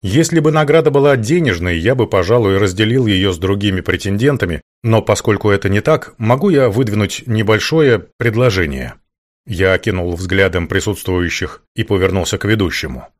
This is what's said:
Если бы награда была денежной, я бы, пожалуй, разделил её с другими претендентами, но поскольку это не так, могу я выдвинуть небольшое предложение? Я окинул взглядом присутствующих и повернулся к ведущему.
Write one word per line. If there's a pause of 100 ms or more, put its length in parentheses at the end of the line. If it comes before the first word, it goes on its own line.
Если
бы
награда
была
денежной,
я
бы,
пожалуй,
разделил
её
с
другими
претендентами, (220)
но
поскольку
это
не
так,
могу
я
выдвинуть
небольшое (120)
предложение? (500)
Я
окинул
взглядом
присутствующих (120)
и
повернулся
к
ведущему. (100)